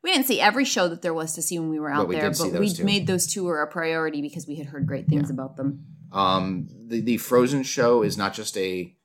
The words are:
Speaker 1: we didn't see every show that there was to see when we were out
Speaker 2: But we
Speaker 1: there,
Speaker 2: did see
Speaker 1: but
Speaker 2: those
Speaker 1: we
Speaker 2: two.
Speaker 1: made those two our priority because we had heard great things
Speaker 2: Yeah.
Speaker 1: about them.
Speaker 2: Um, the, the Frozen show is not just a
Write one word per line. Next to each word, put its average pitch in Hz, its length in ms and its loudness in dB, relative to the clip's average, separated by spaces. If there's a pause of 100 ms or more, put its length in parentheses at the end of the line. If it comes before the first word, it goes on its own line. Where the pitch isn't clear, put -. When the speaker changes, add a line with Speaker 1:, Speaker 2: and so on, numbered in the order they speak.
Speaker 1:
we 339 100 0
didn't 269 140 4
see 185 120 2
every 214 260 4
show 185 220 2
that 165 140 -4
there 170 140 -2
was 160 180 -4
to 170 80 -6
see 175 160 -2
when 160 120 -2
we 156 100 -2
were 151 100 -6
out 147 120 0
Speaker 2:
But - 80 0
we 175 60 0
Speaker 1:
there, 156 140 0
Speaker 2:
did - 80 -2
see 170 60 0
Speaker 1:
but - 100 0
Speaker 2:
those 175 60 0
Speaker 1:
we 202 160 4
Speaker 2:
two. 165 100 -2
Speaker 1:
made 202 220 2
those 185 180 2
two 185 220 -4
our 151 180 0
priority 160 560 -2
because 151 260 -8
we 147 100 -8
had 143 100 -10
heard 139 180 -4
great 139 220 -4
things 143 220 2
Speaker 2:
Yeah. 135 40 -4
Speaker 1:
about 131 240 -8
them. 139 260 -4 (280)
Speaker 2:
Um, 95 560 0 (200)
the, 113 140 -4
the 113 160 0
Frozen 127 460 4
show 120 400 4
is 104 120 0
not 98 200 -2
just - 200 -8
a 92 500 -4